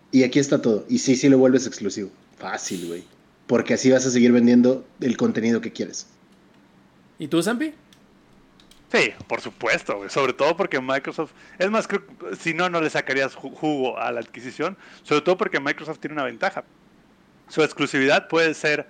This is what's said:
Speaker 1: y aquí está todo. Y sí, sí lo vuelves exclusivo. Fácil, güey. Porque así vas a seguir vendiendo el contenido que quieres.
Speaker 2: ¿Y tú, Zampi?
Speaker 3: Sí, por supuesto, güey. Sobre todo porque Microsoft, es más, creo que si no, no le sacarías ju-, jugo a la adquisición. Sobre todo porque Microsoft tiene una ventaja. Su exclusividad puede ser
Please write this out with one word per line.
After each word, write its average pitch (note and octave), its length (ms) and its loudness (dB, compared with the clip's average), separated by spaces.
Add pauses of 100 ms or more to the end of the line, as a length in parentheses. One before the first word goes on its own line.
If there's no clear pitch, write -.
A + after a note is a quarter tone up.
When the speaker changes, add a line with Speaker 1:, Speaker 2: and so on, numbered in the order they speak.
(120)
Speaker 1:
y C3 120 6
aquí B2+ 160 2
está C#3 240 0
todo. G#2+ 260 0
Y B2 100 2
sí, C3+ 160 2
sí C#3+ 140 2
lo C3+ 80 8
vuelves C3 300 4
exclusivo. G2+ 420 -8 (300)
Fácil, F#2 480 -10
güey. F2 160 -10 (420)
Porque A#2 300 0
así C3 160 4
vas B2+ 160 4
a - 40 0
seguir A#2+ 200 6
vendiendo B2 520 6 (180)
el B2 160 -2
contenido A2+ 440 0
que A2 100 -10
quieres. - 360 -10 (1120)
Speaker 2:
¿Y D#3+ 80 -10
tú, E3 160 0
Zampi? B3 300 -4 (1160)
Speaker 3:
Sí, D3 200 2 (160)
por A2+ 140 -4
supuesto, A#2 560 -4
güey. G2 120 -12
Sobre C3+ 240 0
todo D3+ 240 0
porque E3+ 240 -4
Microsoft, C3+ 500 -6 (280)
es F#3+ 100 0
más, A3 180 -2
creo G3 200 -4
que - 320 -14
si E3 160 -4
no, F3+ 140 0
no E3+ 120 -2
le D3+ 80 0
sacarías C3+ 460 -2
ju-, C3+ 180 -16
jugo C3 460 -2
a A#2 120 -4
la A#2+ 80 -6
adquisición. C3 580 -10 (260)
Sobre D3+ 180 2
todo F3+ 160 2
porque F#3 220 -4
Microsoft D3 400 -8
tiene D3 140 -10
una D3+ 100 -4
ventaja. B2+ 400 -6 (840)
Su - 120 0
exclusividad C#3+ 680 0
puede D#3+ 240 2
ser D3 360 -4